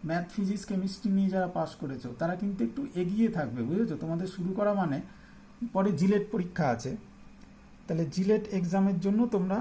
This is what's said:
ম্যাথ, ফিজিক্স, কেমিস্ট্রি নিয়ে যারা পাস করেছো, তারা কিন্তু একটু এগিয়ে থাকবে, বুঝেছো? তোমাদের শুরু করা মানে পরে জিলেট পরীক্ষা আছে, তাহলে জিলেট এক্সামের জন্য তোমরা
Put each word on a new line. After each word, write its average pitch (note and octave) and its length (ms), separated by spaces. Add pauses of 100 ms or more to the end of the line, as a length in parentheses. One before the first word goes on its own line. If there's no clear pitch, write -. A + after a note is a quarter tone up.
ম্যাথ, F3 180 (100)
ফিজিক্স, G3 340
কেমিস্ট্রি F#3+ 480
নিয়ে F#3+ 180
যারা F3+ 220
পাস D#3+ 140 (100)
করেছো, B2+ 280 (100)
তারা E3+ 220
কিন্তু G3+ 260
একটু C#4 140 (200)
এগিয়ে G#3 360
থাকবে, B2 320
বুঝেছো? F3+ 340
তোমাদের E3+ 320
শুরু F#3 220
করা G#3 140 (100)
মানে C#3+ 160 (760)
পরে F#3+ 140 (100)
জিলেট G3+ 340
পরীক্ষা F3 320 (100)
আছে, C3 160 (960)
তাহলে E3 200 (100)
জিলেট G3+ 280 (160)
এক্সামের F#3+ 460
জন্য G#3 140 (160)
তোমরা F#3+ 260